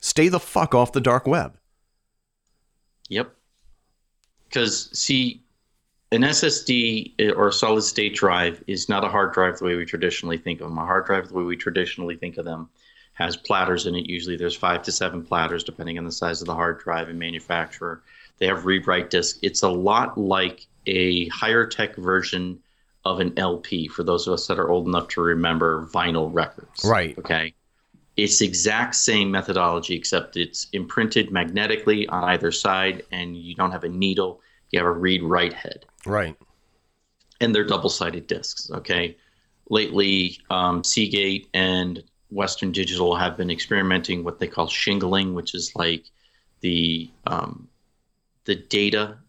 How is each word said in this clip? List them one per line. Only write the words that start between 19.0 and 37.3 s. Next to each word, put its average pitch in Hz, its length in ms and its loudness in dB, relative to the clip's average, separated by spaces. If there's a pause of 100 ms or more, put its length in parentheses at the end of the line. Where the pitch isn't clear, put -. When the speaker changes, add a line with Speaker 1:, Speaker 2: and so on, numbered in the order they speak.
Speaker 2:
disks. - 320 0
It's - 220 0
a 95 60 4
lot 101 480 2
like 95 480 0 (220)
a 90 400 2
higher 113 400 2
tech - 300 -4
version 90 600 -2 (460)
of 92 140 0
an 87 180 0
L 90 200 0
P, 82 320 -6
for - 140 -6
those 87 240 0
of 90 60 0
us - 140 -2
that 90 100 0
are 80 120 2
old 87 180 2
enough 87 220 0
to - 120 -2
remember 82 640 2
vinyl 82 460 0
records. - 520 -4
Speaker 1:
Right. 95 340 2
Speaker 2:
Okay. 80 340 -2 (600)
It's 104 260 2
exact 107 540 0
same 101 360 2
methodology, 90 640 0
except 85 420 -2
it's - 340 -6
imprinted 104 600 0
magnetically 104 760 0
on 87 160 -2
either 85 260 2
side, 95 600 0
and 87 240 -8
you 85 200 -12
don't 92 160 0
have 90 120 -6
a 85 60 -4
needle. 92 500 0 (300)
You 90 100 2
have 87 60 2
a 87 60 4
read-write 87 640 2
head. - 320 -14 (200)
Speaker 1:
Right. 95 300 -2 (1080)